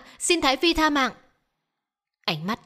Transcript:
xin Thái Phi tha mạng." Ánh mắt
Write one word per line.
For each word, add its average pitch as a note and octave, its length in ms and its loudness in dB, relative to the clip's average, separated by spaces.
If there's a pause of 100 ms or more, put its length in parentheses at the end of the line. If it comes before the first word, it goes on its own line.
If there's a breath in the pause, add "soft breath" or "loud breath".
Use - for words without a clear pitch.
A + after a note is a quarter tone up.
(200 loud breath)
xin E4+ 220 0
Thái C4+ 160 2
Phi E4+ 160 2
tha D#4 160 2
mạng." C4+ 240 0 (1080)
Ánh E3 260 -6
mắt A3+ 180 -6